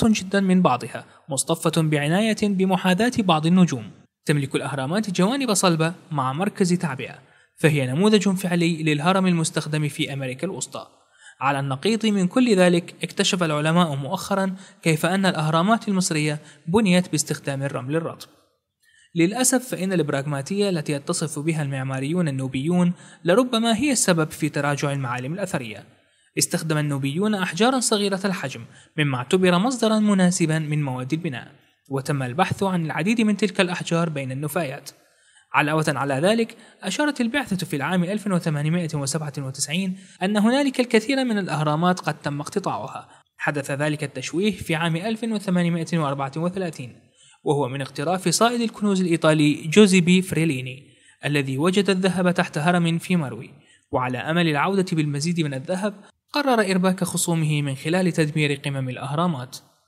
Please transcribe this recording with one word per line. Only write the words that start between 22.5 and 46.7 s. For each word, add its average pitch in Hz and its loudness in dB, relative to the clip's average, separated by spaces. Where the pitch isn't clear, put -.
لربما 226 2
هي 285 0
السبب 165 2
في 151 -4
تراجع 143 -2
المعالم 131 -6
الأثرية. 131 -8
استخدم 160 -2
النوبيون 147 0
أحجارًا 202 0
صغيرة 202 0
الحجم، 135 -6
مما 143 0
اعتبر 180 2
مصدرًا 220 2
مناسبًا 180 2
من 151 -2
مواد 127 -4
البناء، 156 -6
وتم 135 -2
البحث 151 -2
عن 185 0
العديد 202 0
من 214 2
تلك 208 0
الأحجار 170 0
بين 139 -6
النفايات. 143 -6
علاوة 151 2
على 139 0
ذلك، 214 0
أشارت 285 -2
البعثة 233 -2
في - -4
العام 170 0
ألف 208 -4
وثمانمائة 165 0
وسبعة 147 -4
وتسعين 151 -4
أن 208 0
هنالك 262 2
الكثير 247 2
من 220 -2
الأهرامات 165 0
قد 151 -4
تم 143 -6
اقتطاعها. 139 -6
حدث 147 -4
ذلك 147 -2
التشويه 156 -2
في - -4
عام 165 0
ألف 220 -6
وثمانمائة 175 -2
وأربعة 139 -2
وثلاثين، 165 -6